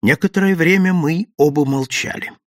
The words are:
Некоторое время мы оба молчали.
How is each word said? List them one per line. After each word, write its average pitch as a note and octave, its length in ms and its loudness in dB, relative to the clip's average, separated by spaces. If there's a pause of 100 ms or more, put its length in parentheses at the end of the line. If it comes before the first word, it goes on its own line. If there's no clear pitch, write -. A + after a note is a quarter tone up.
Некоторое F#3+ 540 0
время F#3 360 2
мы E3+ 360 -2 (100)
оба D3 280 2
молчали. - 640 -6 (160)